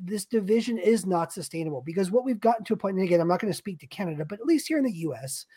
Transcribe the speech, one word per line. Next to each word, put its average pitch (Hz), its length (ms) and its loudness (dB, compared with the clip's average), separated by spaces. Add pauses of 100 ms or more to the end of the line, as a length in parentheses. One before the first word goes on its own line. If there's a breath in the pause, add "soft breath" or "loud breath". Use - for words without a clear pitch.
this 185 240 -6
division 226 520 2
is 208 300 4
not 170 260 0
sustainable 151 500 -6
because 175 280 -2
what 247 140 2
we've 254 160 -2
gotten 226 240 2
to 226 100 -2
a - 20 0
point, 202 200 -2
and 190 80 2
again, 175 160 6
I'm 165 80 2
not 180 120 4
gonna 202 140 -2
speak 185 260 -10
to - 60 -20
Canada, 160 380 -6
but 208 160 -10
at 254 60 -10
least 311 200 2
here 311 120 0
in 277 60 2
the 247 80 0
U 165 220 -4
S, 131 320 -10 (100)